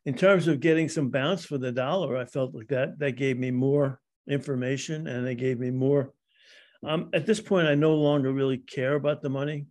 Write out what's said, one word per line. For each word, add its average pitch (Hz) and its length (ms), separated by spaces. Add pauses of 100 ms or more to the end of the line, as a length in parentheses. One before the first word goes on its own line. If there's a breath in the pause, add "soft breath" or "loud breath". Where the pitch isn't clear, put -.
in 139 100
terms 185 320
of 151 120
getting 160 300
some 139 200
bounce 151 360
for 147 120
the 127 140
dollar, 135 460
I 123 80
felt 131 280
like 113 140
that, 139 320
that 139 160
gave 135 220
me 127 140
more 139 480 (280)
information, 139 800
and 123 180
they 127 100
gave 127 240
me 127 120
more. 131 400 (720 soft breath)
Um, 160 300
at 156 140
this 214 120
point, 180 280
I 143 80
no 156 180
longer 147 380
really 135 260
care 135 380
about 143 260
the 147 80
money. 143 420